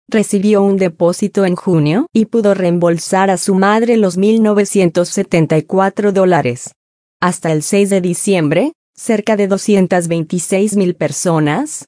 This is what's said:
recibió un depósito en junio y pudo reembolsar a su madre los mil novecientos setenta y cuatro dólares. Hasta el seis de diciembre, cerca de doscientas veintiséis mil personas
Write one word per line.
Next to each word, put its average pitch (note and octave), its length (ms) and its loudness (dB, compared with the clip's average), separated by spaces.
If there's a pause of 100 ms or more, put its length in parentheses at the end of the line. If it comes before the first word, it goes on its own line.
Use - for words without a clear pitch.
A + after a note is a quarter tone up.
recibió G3+ 560 0
un G3 140 2
depósito F#3 680 -2
en F3+ 140 0
junio E3+ 560 0
y A3 140 2
pudo G#3 260 2
reembolsar F3 760 0
a F#3 60 2
su G3 180 -2
madre A3 440 2
los F#3 200 0
mil A3 240 2
novecientos G3 680 2
setenta E3 480 0
y D3+ 60 0
cuatro G3 500 0
dólares. D#3+ 580 0 (480)
Hasta F3 320 -2
el D#3 120 -2
seis G3+ 260 0
de G3 100 2
diciembre, F3+ 720 0 (220)
cerca A3 420 -2
de G3+ 120 0
doscientas F#3+ 640 0
veintiséis F3+ 680 -2
mil F3+ 200 0
personas D#3+ 920 -2